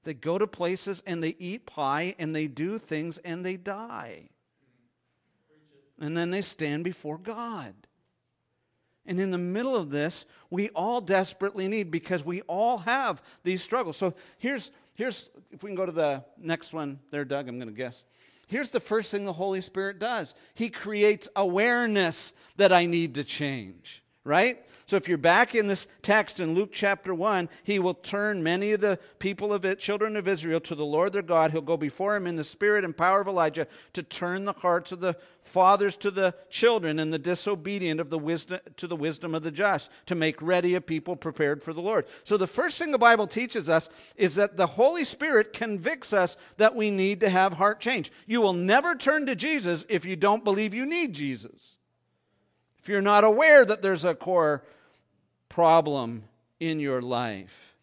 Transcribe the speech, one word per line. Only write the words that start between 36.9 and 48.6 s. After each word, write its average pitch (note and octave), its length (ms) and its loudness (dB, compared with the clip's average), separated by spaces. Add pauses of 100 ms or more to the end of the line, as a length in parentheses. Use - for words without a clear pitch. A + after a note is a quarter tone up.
and D#3 160 -2
the D#3 60 -4
disobedient F3 800 -4
of D3+ 100 -4
the D#3+ 80 -4
wisdom, E3 440 -6 (160)
to F3+ 100 -10
the E3+ 80 -4
wisdom D#3 400 -6
of D#3+ 80 -4
the E3 80 -6
just, F3+ 400 -2 (160)
to F3+ 80 -2
make D#3+ 260 0
ready F3+ 320 2
a F3+ 80 0
people E3 340 -6
prepared D3+ 460 -2
for D#3+ 100 -12
the D#3+ 100 -8
Lord. F#3+ 260 0 (160)
So G#3 120 0
the F#3 120 2
first D#4 320 -2
thing E4 100 -4
the C#4 80 0
Bible A3+ 300 6
teaches A3+ 420 -6
us D#3+ 220 2 (240)
is F3+ 220 2
that G3+ 200 2
the F#3 80 4
Holy C#4+ 380 2
Spirit B3+ 500 2
convicts A3 600 -4
us F#3 220 2 (220)
that G#3+ 180 6
we G#3+ 140 0
need F#3+ 300 0
to G#3+ 100 4
have F#3 240 4
heart G3+ 260 2
change. A3+ 320 -4 (140)
You A#3 160 0
will G3 120 4
never A#3 420 4